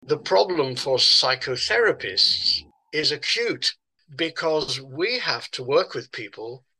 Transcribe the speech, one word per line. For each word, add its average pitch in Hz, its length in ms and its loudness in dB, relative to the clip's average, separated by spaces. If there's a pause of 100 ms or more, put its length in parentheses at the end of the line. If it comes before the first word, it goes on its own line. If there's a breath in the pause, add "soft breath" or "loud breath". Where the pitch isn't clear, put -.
The 147 140 0
problem 165 600 2
for 131 220 -2
psychotherapists - 1700 2 (280)
is 151 180 0
acute 170 640 -2 (400)
because 156 680 -2
we 151 380 -4
have 120 320 -4
to - 120 -8
work 147 300 2
with 120 200 -10
people, 113 520 -12 (160)